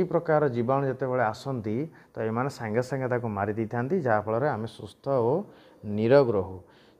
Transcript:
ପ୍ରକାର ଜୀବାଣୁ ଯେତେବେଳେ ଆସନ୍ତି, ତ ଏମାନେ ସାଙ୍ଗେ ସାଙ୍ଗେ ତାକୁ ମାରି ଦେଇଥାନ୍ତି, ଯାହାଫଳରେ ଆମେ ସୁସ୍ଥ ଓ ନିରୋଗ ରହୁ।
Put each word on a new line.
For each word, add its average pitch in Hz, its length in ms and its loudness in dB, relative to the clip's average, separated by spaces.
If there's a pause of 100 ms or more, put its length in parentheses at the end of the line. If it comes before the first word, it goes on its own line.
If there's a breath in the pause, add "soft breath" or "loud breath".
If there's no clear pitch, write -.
ପ୍ରକାର 156 440 2
ଜୀବାଣୁ 127 380 0
ଯେତେବେଳେ 127 360 0
ଆସନ୍ତି, 110 540 -2 (380 loud breath)
ତ - 60 -14
ଏମାନେ 113 280 0
ସାଙ୍ଗେ 117 340 -2
ସାଙ୍ଗେ 131 260 -2
ତାକୁ 120 200 0
ମାରି 101 240 0
ଦେଇଥାନ୍ତି, 120 480 -2
ଯାହାଫଳରେ 113 480 2
ଆମେ 113 180 -4
ସୁସ୍ଥ - 420 -14
ଓ 135 360 2 (400 loud breath)
ନିରୋଗ 113 480 4
ରହୁ। 92 240 -2 (440 loud breath)